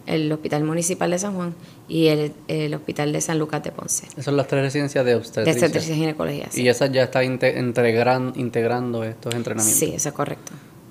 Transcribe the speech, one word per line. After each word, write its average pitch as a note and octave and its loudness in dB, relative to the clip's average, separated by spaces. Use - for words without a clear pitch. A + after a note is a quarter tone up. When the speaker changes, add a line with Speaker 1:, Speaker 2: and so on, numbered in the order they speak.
Speaker 1:
el D#3 0
Hospital D3+ -2
Municipal E3+ 0
de F3 0
San G3 -4
Juan F3 -4
y D#3+ 4
el, D3+ 2
el D3+ -2
Hospital D3+ -4
de D#3 -2
San D#3+ -2
Lucas D3+ -2
de - -8
Ponce. - -6
Speaker 2:
Esas - -12
son C#3+ 2
las C3+ 2
tres C#3 2
residencias C#3 0
de B2 4
obstetricia. A2+ 0
Speaker 1:
De B2+ 4
obstetricia D#3+ 0
y D3+ 0
ginecología, D3+ -2
Speaker 2:
Y - -6
Speaker 1:
sí. B2 2
Speaker 2:
esas B2+ 4
ya C3 4
están C3 2
inte-, C3 2
integran-, B2 2
integrando A#2+ -2
estos A2+ -6
entrenamientos. A2 0
Speaker 1:
Sí, D#3+ 0
eso D3 -4
es C#3+ -8
correcto. - -6